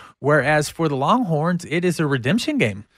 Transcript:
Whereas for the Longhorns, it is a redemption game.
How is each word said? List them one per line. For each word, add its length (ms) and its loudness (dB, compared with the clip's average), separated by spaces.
Whereas 480 2
for 200 -2
the 60 -2
Longhorns, 720 0
it 160 -4
is 140 0
a 80 0
redemption 520 0
game. 260 0